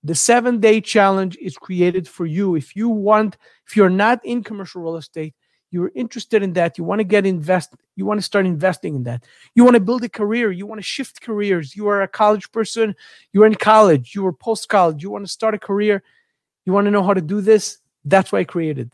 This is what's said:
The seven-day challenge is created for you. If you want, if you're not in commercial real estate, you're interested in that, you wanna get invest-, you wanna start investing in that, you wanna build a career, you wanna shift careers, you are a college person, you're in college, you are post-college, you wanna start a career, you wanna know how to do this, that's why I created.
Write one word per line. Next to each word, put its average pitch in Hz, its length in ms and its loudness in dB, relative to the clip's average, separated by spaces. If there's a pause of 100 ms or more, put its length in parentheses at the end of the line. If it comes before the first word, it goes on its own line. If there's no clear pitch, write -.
The 160 120 -6
seven-day 233 640 2
challenge 190 600 0
is 180 160 -10
created 175 500 -2
for - 180 -8
you. 175 300 -2
If 143 200 -6
you 220 120 -4
want, 214 480 0 (320)
if - 80 -12
you're 196 140 6
not 214 340 0
in 240 200 -6
commercial 190 380 -14
real 165 140 -6
estate, 156 400 -12 (360)
you're 175 220 -4
interested 226 480 -4
in 185 120 -4
that, 170 240 -2
you 165 80 -8
wanna 202 180 -2
get 196 220 0
invest-, 180 500 -2 (220)
you 190 80 -6
wanna 208 160 -2
start 196 240 -2
investing 170 500 -4
in 127 80 -6
that, 120 220 -8 (300)
you 240 100 8
wanna 240 160 6
build 233 240 -4
a 220 40 -10
career, 220 400 -4
you 185 160 -8
wanna 208 160 -14
shift - 380 -12
careers, 202 560 -4
you 208 140 -4
are 202 120 0
a 190 60 -2
college 208 460 0
person, 220 420 -2 (380)
you're 208 120 8
in 220 100 4
college, 202 600 4
you 196 100 -4
are 180 80 -2
post-college, 175 680 -2
you 196 60 -10
wanna 202 180 -10
start 220 260 -4
a 208 60 -8
career, 202 420 -2 (640)
you 185 60 -4
wanna 202 200 2
know 208 120 2
how 196 100 2
to 185 80 0
do 190 200 -4
this, 208 380 2 (260)
that's 185 260 2
why 196 80 0
I 180 60 -2
created. 147 480 -6